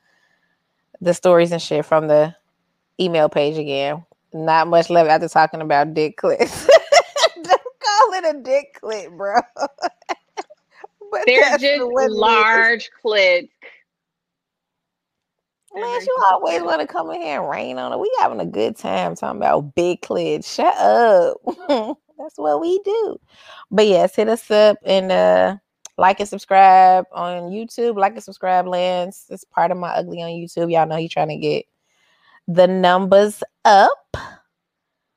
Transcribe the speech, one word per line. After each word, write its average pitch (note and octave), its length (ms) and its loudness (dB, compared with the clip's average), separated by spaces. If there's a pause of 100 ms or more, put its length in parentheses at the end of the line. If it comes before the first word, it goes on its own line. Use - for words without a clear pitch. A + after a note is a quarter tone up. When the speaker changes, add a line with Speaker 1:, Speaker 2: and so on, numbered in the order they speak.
(1040)
Speaker 1:
the F3 100 0
stories E3+ 400 2
and E3+ 80 -6
shit D3+ 240 -4
from D#3 240 0
the D3+ 260 2 (640)
email E3 300 0
page D3+ 300 -2
again. C#3+ 440 -6 (300)
Not D#3+ 360 0
much E3+ 200 2
left E3+ 220 4
after E3 180 2
talking D#3+ 320 0
about D#3 320 0
dick D#3 240 -4
clits. - 500 -2
<laughs> - 760 2
Don't F4+ 200 0 (180)
call G#4 340 2
it E4 220 -4
a C4+ 40 -16
dick C4+ 420 -4
clit, G3 340 -10
bro. G3+ 240 -2 (160)
<laughs> C#4+ 100 -6 (1400)
But G#4 160 -4
Speaker 2:
They're B3+ 160 4
Speaker 1:
that's C4+ 200 2
Speaker 2:
just C#4 220 0
Speaker 1:
what B3 200 -2
it - 20 2
is. G#3+ 100 -4
Speaker 2:
large A3+ 760 2 (140)
clits. F#3+ 460 0 (2250)
They're G4+ 80 -10
Speaker 1:
Lance, A#4+ 100 -6
Speaker 2:
very A#4+ 120 -6
Speaker 1:
you B4+ 140 -2
Speaker 2:
small G4 140 4
Speaker 1:
always F4+ 280 -2
Speaker 2:
clits. E4+ 40 -6
Speaker 1:
wanna D#4+ 220 -4
come E4 240 -10
in E4+ 120 -12
here C#4+ 180 -6
and D#3 100 -6
rain B2+ 280 -8
on B2 140 -8
it. - 60 -6
We G#4 120 -4 (100)
having B2 200 -2
a E3+ 60 -6
good - 300 -4
time F3+ 380 -6
talking - 240 -10
about C#3+ 360 -2
big F3 280 -2
clits. D#3+ 520 -6
Shut C#4+ 220 0
up. G#3 680 2
<laughs> D4 540 -6 (200)
That's D4+ 200 -16
what D4 220 -2
we F4 240 -2
do. G#4+ 340 -4 (520)
But G#3+ 160 2
yes, F#3 300 2
hit G#3+ 120 0
us A3+ 220 -4
up G#3 340 4
and, F#3+ 260 0
uh, F#3 460 2 (420)
like F#3 220 2
and G#3 80 -8
subscribe F#3 840 4
on F3 380 -8
YouTube. A#3 480 -6
Like G3 160 0
and G#3+ 80 -16
subscribe, F#3 440 -4
Lance. F3+ 600 -6
It's F#3+ 160 -18
part E3+ 260 -2
of F3+ 80 -4
my F3 120 -8
ugly E3+ 320 -8
on E3+ 80 -10
YouTube. E3+ 420 -8
Y'all D#3+ 140 2
know D#3 100 -6
he E3 120 -6
trying D#3 200 -4
to D3+ 80 -10
get D3+ 300 -4 (800)
the F3+ 220 4
numbers F#3+ 720 2 (220)
up. A3 520 4 (1000)